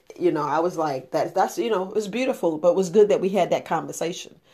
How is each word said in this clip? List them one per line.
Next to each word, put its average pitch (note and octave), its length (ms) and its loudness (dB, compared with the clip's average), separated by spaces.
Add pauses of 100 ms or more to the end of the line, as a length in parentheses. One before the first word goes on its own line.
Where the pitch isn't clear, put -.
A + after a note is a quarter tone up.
(200)
you F3 120 4
know, D3+ 120 -2
I C#3+ 160 0
was E3 180 -2
like, D3 340 -4
"That, D3 240 -2
that's, G#3 220 0
you A3+ 120 -2
know, F#3+ 240 -2
it's G#3+ 140 -2
beautiful, A3 500 -2
but F3 140 2
it E3 40 -2
was F#3 140 0
good G#3 200 6
that E3 120 2
we F#3 80 -2
had F#3 220 0
that D3 140 0
conversation." D#3+ 760 -6 (140)